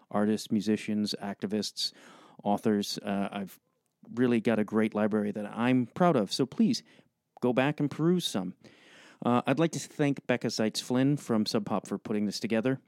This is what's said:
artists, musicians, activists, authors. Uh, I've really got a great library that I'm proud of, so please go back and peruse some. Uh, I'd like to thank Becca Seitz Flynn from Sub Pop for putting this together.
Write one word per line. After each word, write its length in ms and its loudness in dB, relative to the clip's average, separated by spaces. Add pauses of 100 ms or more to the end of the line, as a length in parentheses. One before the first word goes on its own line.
artists, 420 0
musicians, 680 0
activists, 720 -6 (520)
authors. 640 0
Uh, 260 -2
I've 280 -10 (560)
really 260 2
got 160 2
a 60 2
great 320 0
library 380 2
that 120 -6
I'm 480 0
proud 220 4
of, 180 0
so 140 0
please 340 2 (580)
go 140 2
back 260 2
and 120 0
peruse 340 0
some. 300 -4 (680)
Uh, 220 2
I'd 140 0
like 140 0
to 60 -6
thank 460 -2
Becca 240 0
Seitz 320 -2
Flynn 360 2
from 280 0
Sub 220 -2
Pop 200 -2
for 120 -6
putting 260 -4
this 140 -6
together. 480 0